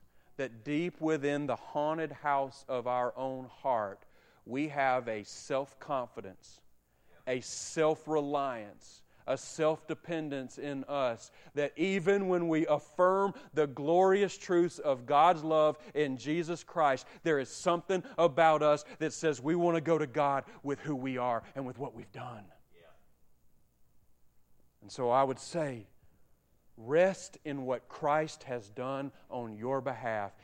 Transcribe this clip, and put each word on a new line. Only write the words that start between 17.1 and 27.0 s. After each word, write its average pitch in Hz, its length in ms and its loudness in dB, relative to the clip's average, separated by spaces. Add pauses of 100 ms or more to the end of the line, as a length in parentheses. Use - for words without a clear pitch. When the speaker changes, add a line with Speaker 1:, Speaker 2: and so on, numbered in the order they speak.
Speaker 1:
there 156 160 4
is 127 100 -6
something 175 540 0 (120)
about 160 460 6
us 147 220 4 (160)
that 156 120 -2
says 147 300 -2
we 156 140 0
want 175 180 4
to 165 60 0
go 160 180 2
to 151 80 0
God 139 380 0 (180)
with 139 160 -4
who 151 160 -6
we 131 240 -4
are 123 240 -2 (140)
and 135 100 -6
with 120 140 -10
what 127 140 -8
we've 117 180 -16
done. 117 320 -12 (320)
Speaker 2:
Yeah. - 60 -20 (2000)
Speaker 1:
And 101 100 -18
so 123 180 0
I 131 140 6
would 131 160 -4
say, 135 480 -6 (920)
rest 165 640 0